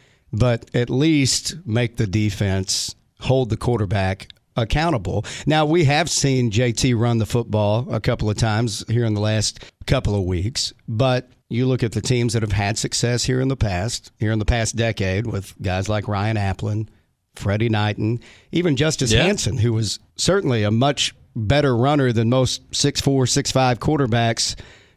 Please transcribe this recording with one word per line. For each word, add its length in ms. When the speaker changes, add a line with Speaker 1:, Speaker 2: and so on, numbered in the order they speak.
Speaker 1:
but 400
at 160
least 680
make 300
the 100
defense 880
hold 280
the 80
quarterback 720
accountable. 720
Now, 180
we 200
have 260
seen 400
J 220
T 220
run 240
the 80
football 680
a 80
couple 300
of 60
times 520
here 160
in 100
the 60
last 440
couple 280
of 100
weeks, 480
but 440
you 160
look 160
at 100
the 80
teams 320
that 100
have 100
had 260
success 460
here 160
in 80
the 80
past, 600
here 140
in 60
the 60
past 320
decade 500
with 340
guys 280
like 200
Ryan 280
Aplin, 520
Freddie 340
Knighton, 520
even 240
Justice 360
Speaker 2:
Yeah. 120
Speaker 1:
Hansen, 340
who 140
was 260
certainly 460
a 80
much 440
better 400
runner 360
than 180
most 320
six 260
four, 260
six 240
five 300
quarterbacks 760